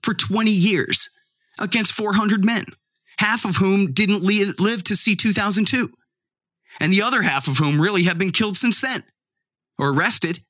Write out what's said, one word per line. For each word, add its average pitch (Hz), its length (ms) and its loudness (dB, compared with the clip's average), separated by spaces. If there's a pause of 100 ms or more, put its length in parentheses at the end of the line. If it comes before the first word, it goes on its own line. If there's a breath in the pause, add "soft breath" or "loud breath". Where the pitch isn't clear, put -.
for 220 120 -2
twenty 214 380 0
years 185 580 0 (480)
against 208 340 -2
four 208 200 -4
hundred 208 320 0
men, 226 220 -2 (520 soft breath)
half 220 260 2
of 190 120 -2
whom 190 360 2
didn't 202 300 2
li-, 202 360 2
live 202 260 0
to 208 100 -2
see 208 220 2
two 214 160 0
thousand 202 320 0
two, 247 260 0 (880 loud breath)
and 160 140 0
the 196 100 4
other 240 200 0
half 139 260 -2
of 135 80 -2
whom 147 240 0
really 185 240 2
have 175 140 0
been 190 140 -2
killed 208 240 0
since - 260 2
then 262 200 -4 (760)
or 139 100 0
arrested? 170 600 0